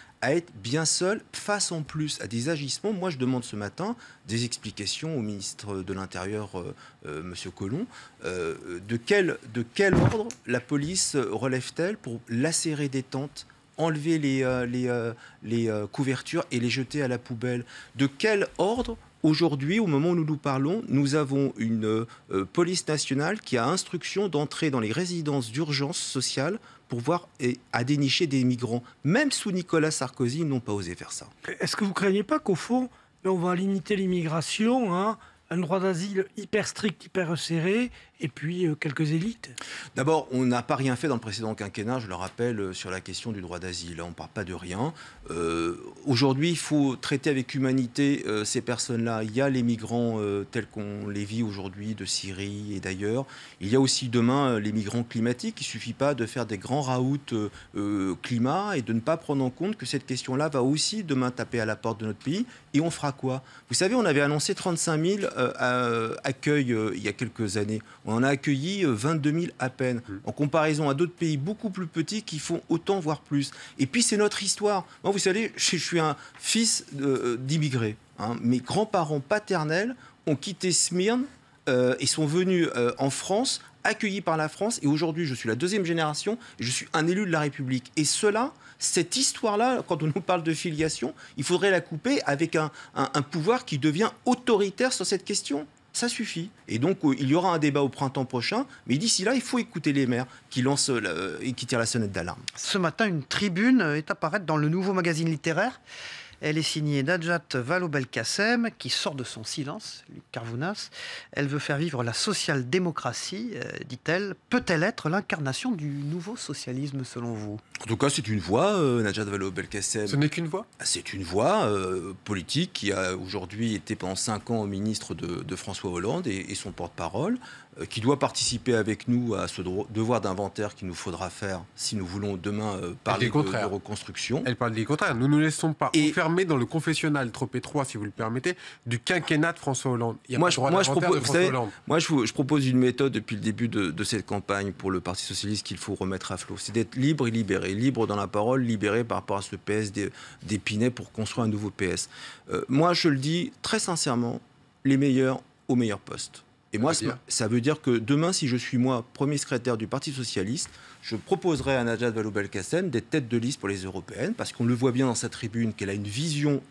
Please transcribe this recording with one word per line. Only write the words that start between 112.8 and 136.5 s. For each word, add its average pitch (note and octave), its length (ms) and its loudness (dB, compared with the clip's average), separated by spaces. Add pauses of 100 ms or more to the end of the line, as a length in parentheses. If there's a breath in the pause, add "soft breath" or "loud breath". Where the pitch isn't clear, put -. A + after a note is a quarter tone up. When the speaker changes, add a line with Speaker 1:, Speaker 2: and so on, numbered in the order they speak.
Speaker 4:
euh, B2 80 -8 (260)
dit-elle. F3+ 460 -2 (160)
Peut-elle F#3+ 320 2
être G3 260 0
l'incarnation E3 640 -2
du D3+ 180 -2
nouveau D#3+ 480 -4
socialisme, C3+ 680 -6
selon A#2+ 280 -6
vous ? G#2+ 260 -6 (220)
Speaker 1:
En - 60 -12
tout A2 100 0
cas, C#3 140 4
c'est B2 180 -2
une G#2+ 100 2
voix, A#2 360 4
euh, C3 280 4
Najat G#2 220 0
Vallaud-Belkacem. G2 800 -4
Speaker 3:
Ce G2+ 100 0
n'est D3 120 4
qu'une E3+ 180 -4
voix ? F#3 200 -6 (140)
Speaker 1:
C'est - 340 -4
une F#2+ 80 -6
voix, B2 420 2
euh, F#2+ 480 0 (120)
politique G#2 500 -2
qui G2+ 180 0
a F#2+ 240 0
aujourd'hui F#2+ 580 -4
été G2+ 220 -4
pendant F#2 180 -4
cinq G#2 360 -4
ans A2 160 0
ministre G2+ 480 -4
de, F2 280 -6
de F2+ 140 -6
François F#2+ 340 -6
Hollande A2 360 -2
et, F#2+ 240 -4
et G2+ 40 -6
son - 160 -8
porte-parole, G2 680 -4 (420 loud breath)
euh, D#2 60 -6
qui - 160 -6
doit C#3 160 4
participer B2 560 0
avec G#2+ 340 0
nous A#2+ 260 2
à F2+ 140 -2
ce - 140 -8
dro-, F#2 280 -4
devoir A2+ 300 2
d'inventaire G2+ 540 -4
qu'il - 120 -12
nous F2+ 80 -6
faudra F2+ 360 -6
faire F#2+ 320 -6 (140)
si - 200 -4
nous F#2+ 100 -4
voulons G2+ 300 -4
demain, G2+ 400 -4
euh, F2+ 140 -6
Speaker 3:
Elle F2+ 60 -10
Speaker 1:
parler G#2 340 0
Speaker 3:
dit - 20 -4
le - 0 -
Speaker 1:
de, D3 60 4
de D3 60 4
Speaker 3:
contraire. G#2+ 260 -2
Speaker 1:
reconstruction. G#2 720 -4
Speaker 3:
Elle B2+ 120 -2
parle A#2 160 0
du A2 120 -2
contraire. D3+ 300 0
Nous B2 140 2
ne D3 80 6
nous D3+ 40 6
laissons D#3+ 320 2
pas D3 200 0
Speaker 1:
Et D3+ 180 4
Speaker 3:
enfermer E3+ 360 2
dans D#3+ 100 2